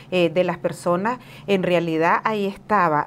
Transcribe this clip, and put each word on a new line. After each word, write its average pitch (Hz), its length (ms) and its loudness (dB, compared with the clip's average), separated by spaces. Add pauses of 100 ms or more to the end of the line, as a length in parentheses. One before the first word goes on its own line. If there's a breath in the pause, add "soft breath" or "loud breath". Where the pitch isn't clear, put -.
eh, 180 200 2
de 175 140 2
las 175 140 -4
personas, 180 640 -2 (260 loud breath)
en 196 160 0
realidad 170 640 0
ahí 214 240 -2
estaba, 180 600 0